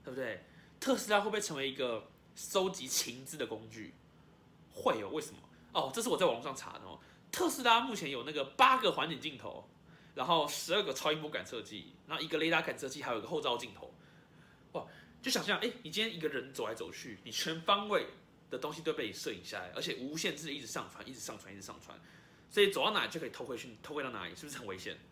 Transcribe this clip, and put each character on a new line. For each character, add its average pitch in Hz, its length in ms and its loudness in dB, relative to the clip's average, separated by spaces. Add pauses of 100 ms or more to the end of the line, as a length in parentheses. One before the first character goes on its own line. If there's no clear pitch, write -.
对 135 80 -10
不 127 40 -6
对？ 117 280 -4 (360)
特 262 160 4
斯 - 160 0
拉 208 80 8
会 208 60 0
不 214 60 0
会 208 100 0
成 151 160 -4
为 135 100 0
一 135 60 -2
个 120 380 -2 (240)
收 190 340 2
集 131 180 -6
情 127 380 0
资 151 120 -10
的 131 100 -2
工 110 240 -8
具？ 104 240 -12 (760)
会 - 300 2
哦， 101 80 -6
为 160 100 -2
什 - 120 -8
么？ - 80 -18 (320)
哦， 139 200 0
这 151 80 -2
是 151 100 0
我 156 80 4
在 180 100 6
网 120 80 6
络 120 80 -6
上 139 120 -4
查 - 180 -10
的 - 120 -12
哦。 90 140 -12 (320)
特 349 180 4
斯 262 140 -2
拉 240 180 8
目 254 140 -2
前 160 160 -4
有 123 120 -4
那 160 80 -6
个 147 120 0
八 254 340 8
个 220 140 4
环 151 180 2
景 139 100 -4
镜 139 180 -6
头， - 320 -12 (460)
然 - 120 0
后 160 200 6
十 - 280 0
二 208 80 4
个 135 100 0
超 151 180 2
音 156 100 0
波 151 80 -4
感 - 160 -4
测 117 160 -6
器， 104 320 -12 (120)
然 156 120 -6
后 - 40 -4
一 160 60 -6
个 156 100 0
雷 160 120 4
达 160 120 6
感 143 160 -2
测 135 120 -4
器， 143 120 -8
还 123 120 -2
有 113 60 0
一 - 20 -8
个 - 60 -8
后 156 120 0
照 127 160 2
镜 117 180 -6
头。 - 200 -14 (800)
哇！ 165 120 -4 (360)
就 262 100 0
想 202 120 2
象， 190 160 2
哎， 233 120 0 (120)
你 156 80 -10
今 202 120 2
天 226 100 -2
一 170 60 -8
个 156 80 0
人 135 240 -2
走 123 160 -4
来 110 60 -2
走 92 180 -6
去， 104 320 -12
你 - 80 -10
全 165 300 -2
方 208 260 4
位 185 200 2 (420)
的 131 80 -4
东 151 160 -4
西 165 80 -10
都 160 120 0
被 143 140 -2
你 98 60 -6
摄 - 180 -6
影 92 120 -8
下 - 160 -6
来， 90 160 -10
而 123 60 -6
且 165 160 -2
无 139 200 -6
限 180 180 -2
制 151 180 -8
一 151 60 -6
直 120 80 -12
上 107 240 -6
传， - 160 -14
一 131 60 -12
直 123 60 -14
上 113 200 -8
传， 98 140 -16
一 - 20 -14
直 98 60 -14
上 - 180 -14
传， - 180 -16 (520)
所 - 120 6
以 196 100 10
走 139 120 2
到 202 80 6
哪 170 140 4
里 104 60 -4
就 165 80 -4
可 143 60 -8
以 117 40 -6
偷 - 160 -8
窥 127 100 -6
去， 113 260 -10
偷 - 120 -10
窥 147 100 -2
到 131 60 0
哪 98 180 -4
里， 87 80 -8
是 - 100 -12
不 147 60 -8
是 139 60 -6
很 117 100 -8
危 95 100 -2
险？ 92 200 -6 (140)